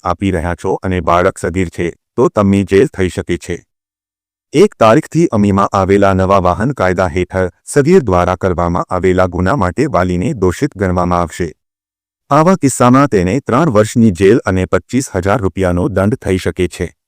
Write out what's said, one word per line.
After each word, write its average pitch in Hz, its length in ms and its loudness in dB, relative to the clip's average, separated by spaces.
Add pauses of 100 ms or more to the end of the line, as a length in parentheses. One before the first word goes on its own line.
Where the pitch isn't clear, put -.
આપી 92 280 -2
રહ્યા 85 240 -4
છો 95 160 -6 (120)
અને 92 180 -2
બાળક 87 380 0
સગીર 87 300 -4
છે, 87 220 -6 (260)
તો 131 120 2
તમને 98 360 2
જેલ 98 220 4
થઈ 92 220 -4
શકે 87 280 -6
છે. 85 200 -10 (960)
એક 185 260 2
તારીખથી 151 480 2
અમલમાં 101 460 2
આવેલા 98 400 2
નવા 95 260 0
વાહન 90 340 0
કાયદા 92 340 0
હેઠળ 90 440 -4 (140)
સગીર 160 380 2
દ્વારા 90 340 0
કરવામાં 87 540 -2
આવેલા 92 360 2
ગુના 90 300 -2
માટે 95 300 -2
વાલીને 90 460 -2
દોષિત 98 460 -2
ગણવામાં 90 420 0
આવશે. 85 320 -6 (800)
આવા 160 240 4
કિસ્સામાં 135 540 2
તેને 95 320 0
ત્રણ 143 300 0
વર્ષની 110 400 2
જેલ 98 360 4
અને 95 180 0
પચીસ 107 500 -4
હજાર 98 260 0
રૂપિયાનો 90 480 -2
દંડ 98 260 0
થઈ 95 220 -2
શકે 92 320 -4
છે. - 280 -10 (120)